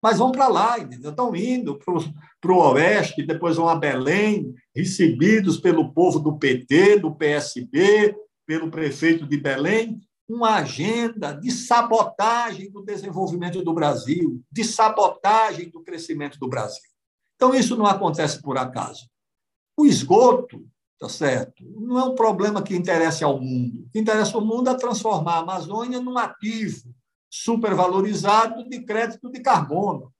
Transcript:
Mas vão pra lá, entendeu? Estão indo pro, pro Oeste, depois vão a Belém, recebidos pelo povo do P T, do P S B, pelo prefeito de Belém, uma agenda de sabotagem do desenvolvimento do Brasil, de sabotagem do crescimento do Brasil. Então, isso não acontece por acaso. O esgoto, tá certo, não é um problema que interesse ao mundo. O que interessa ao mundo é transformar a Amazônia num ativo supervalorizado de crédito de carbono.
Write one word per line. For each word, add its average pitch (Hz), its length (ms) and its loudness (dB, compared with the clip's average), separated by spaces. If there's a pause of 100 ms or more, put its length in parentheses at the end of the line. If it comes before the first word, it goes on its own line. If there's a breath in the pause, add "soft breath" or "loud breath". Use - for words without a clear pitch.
Mas 220 140 4
vão 254 160 2
pra 269 160 4
lá, 220 300 2
entendeu? 123 320 -12
Estão 208 260 -4
indo 208 420 -4
pro, 170 240 -4 (380 loud breath)
pro 185 160 4
Oeste, 160 680 4
depois 165 360 -2
vão 165 100 2
a 165 80 2
Belém, 151 760 -2 (200 loud breath)
recebidos 180 840 2
pelo 165 340 0
povo 170 260 4
do 151 200 -2
P 127 260 0
T, 196 340 6
do 156 160 -2
P 156 120 -2
S 143 400 -2
B, 208 500 4 (300)
pelo 160 240 -4
prefeito 160 560 0
de 143 100 -2
Belém, 160 640 -2 (260)
uma 226 280 0
agenda 196 760 -4
de 165 180 -8
sabotagem 226 1200 0
do 196 120 -20
desenvolvimento 180 800 -6
do 165 120 -2
Brasil, 160 760 -2
de 214 140 -4
sabotagem 208 1040 0
do - 120 -20
crescimento 147 560 -10
do 131 100 -8
Brasil. 117 420 -8 (460)
Então, 262 180 4
isso 247 220 2
não 214 80 0
acontece 170 560 0
por 139 160 -6
acaso. 123 500 -8 (680)
O 302 80 4
esgoto, 202 800 4 (340)
tá - 100 -12
certo, - 560 -4
não 240 340 -6
é 262 60 2
um 254 100 -2
problema 208 480 0
que 196 120 -6
interesse 165 480 0
ao 135 180 0
mundo. 127 460 -4
O - 40 -20
que 220 80 -4
interessa 214 380 0
ao 214 80 -2
mundo 247 260 0
é 254 40 2
transformar 214 600 -2
a 165 60 0
Amazônia 196 600 -6
num 247 160 -6
ativo 220 800 -6 (340)
supervalorizado 208 1400 0
de - 120 -12
crédito 233 500 -6
de 254 100 -16
carbono. 175 800 -2